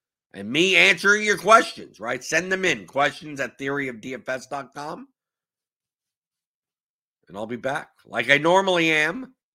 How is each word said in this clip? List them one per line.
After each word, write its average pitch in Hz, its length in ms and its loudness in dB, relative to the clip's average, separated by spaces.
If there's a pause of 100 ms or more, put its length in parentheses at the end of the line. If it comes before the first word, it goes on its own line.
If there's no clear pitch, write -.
(340)
And 101 180 -10
me 175 240 2
answering 190 480 4
your 208 140 2
questions, 202 640 2
right? 123 220 -6
Send 175 300 -4
them 190 140 0
in. 120 200 0
Questions 143 540 -2
at 123 180 -8
theory 139 300 -6
of 117 140 -12
D 131 120 -10
F 117 140 -14
S 131 200 -6
dot 135 260 -10
com. 165 340 -14 (2250)
And 87 100 -18
I'll 107 100 -8
be 120 80 -8
back, 131 340 -6 (160)
like 117 240 -2
I 143 80 6
normally 175 540 2
am, 165 420 -2 (220)